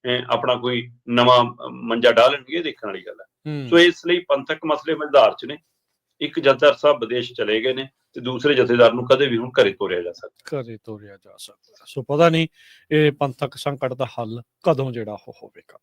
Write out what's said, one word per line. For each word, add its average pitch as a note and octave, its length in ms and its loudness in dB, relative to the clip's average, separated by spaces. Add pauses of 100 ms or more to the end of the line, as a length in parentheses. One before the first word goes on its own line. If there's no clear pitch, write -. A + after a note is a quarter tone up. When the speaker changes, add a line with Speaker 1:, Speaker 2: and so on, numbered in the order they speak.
Speaker 1:
ਅਹ, B2 240 -4
ਆਪਣਾ B2 260 0
ਕੋਈ A#2+ 360 -6 (180)
ਨਵਾਂ, A#2+ 360 4
ਅਹ, B2 240 -14
ਮੰਜਾ A#2+ 420 0
ਡਾਹ A2+ 180 6
ਲੈਣਗੇ, C#3 280 -6
ਇਹ F3 60 -4
ਦੇਖਣ A#2 240 -10
ਵਾਲੀ F#2+ 180 -12
ਗੱਲ - 160 -18
ਹੈ। - 40 -20 (220)
Speaker 2:
ਹੂੰ। C#3+ 220 -10
Speaker 1:
ਸੋ E3+ 100 6
ਇਸ E3+ 260 4
ਲਈ F3+ 140 0
ਪੰਥਕ D3 460 -4
ਮਸਲੇ D3+ 300 -2
ਮਝਦਾਰ C#3+ 380 4
ਚ - 120 -16
ਨੇ, D3 120 -12 (640)
ਇੱਕ D3 180 -6
ਜਥੇਦਾਰ C#3 340 4
ਸਾਹਿਬ C#3+ 260 2
ਵਿਦੇਸ਼ B2 340 -6
ਚਲੇ A2 300 -2
ਗਏ B2+ 100 -2
ਨੇ C3+ 160 -10 (240)
ਤੇ - 80 -14
ਦੂਸਰੇ B2+ 320 -2
ਜਥੇਦਾਰ A#2+ 400 4
ਨੂੰ B2 140 -6
ਕਦੇ C3+ 200 2
ਵੀ A#2+ 100 -2
ਹੁਣ A#2+ 120 -6
ਘਰੇ G2+ 240 2
ਤੋਰਿਆ F2+ 280 -6
ਜਾ F2 100 -10
ਸਕਦਾ। - 500 -12
Speaker 2:
ਘਰੇ A#2 220 -16
ਤੋਰਿਆ G#2 340 -18
ਜਾ G2 200 -20
ਸਕਦਾ। - 480 -20
ਸੋ - 160 -12
ਪਤਾ D#3 280 2
ਨਹੀਂ D#3+ 180 0 (440)
ਇਹ D3+ 200 4
ਪੰਥਕ C#3+ 440 -6
ਸੰਕਟ C3 380 -6
ਦਾ B2+ 120 -6
ਹੱਲ A#2 360 -12 (220)
ਕਦੋਂ C3+ 280 0
ਜਿਹੜਾ G#2+ 260 -10 (100)
ਉਹ B2 60 -20 (100)
ਹੋਵੇਗਾ। - 400 -20